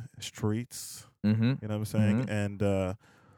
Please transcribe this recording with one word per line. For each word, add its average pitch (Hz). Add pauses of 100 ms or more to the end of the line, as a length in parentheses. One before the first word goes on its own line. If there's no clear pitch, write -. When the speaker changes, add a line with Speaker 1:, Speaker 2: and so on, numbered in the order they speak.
(200)
Speaker 1:
streets. - (180)
Speaker 2:
Mm-hmm. 107
Speaker 1:
You 123
know 135
what 107
I'm 107
saying? 107
Speaker 2:
Mm-hmm. 113
Speaker 1:
And, 101
uh, 95 (440)